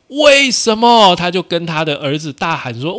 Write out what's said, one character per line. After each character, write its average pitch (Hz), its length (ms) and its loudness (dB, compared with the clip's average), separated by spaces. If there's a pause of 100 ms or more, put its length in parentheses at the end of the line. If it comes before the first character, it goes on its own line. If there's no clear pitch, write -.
为 277 420 4
什 220 260 0
么？ 226 400 4
他 175 140 -4
就 180 120 -4
跟 170 220 -4
他 160 180 -4
的 151 140 -4
儿 147 200 -4
子 156 140 -8
大 165 240 -4
喊 120 240 -8
说 160 200 -6